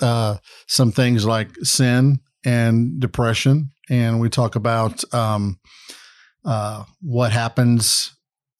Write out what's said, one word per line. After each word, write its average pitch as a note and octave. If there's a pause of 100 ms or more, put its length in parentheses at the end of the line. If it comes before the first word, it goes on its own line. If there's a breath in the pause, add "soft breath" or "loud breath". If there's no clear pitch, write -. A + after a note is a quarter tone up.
uh, A#2 (320 loud breath)
some A#2+
things B2
like A2 (120)
sin B2+ (240)
and A#2
depression, C3 (180)
and A#2
we A#2
talk A#2
about, A2+ (100)
um, G#2+ (880 loud breath)
uh, G#2+ (160)
what B2
happens A#2 (460)